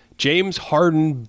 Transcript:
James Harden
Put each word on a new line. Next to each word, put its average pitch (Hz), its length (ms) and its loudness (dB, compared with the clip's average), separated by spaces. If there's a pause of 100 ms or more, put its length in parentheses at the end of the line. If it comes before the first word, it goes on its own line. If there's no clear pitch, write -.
(180)
James 175 400 0
Harden 156 720 0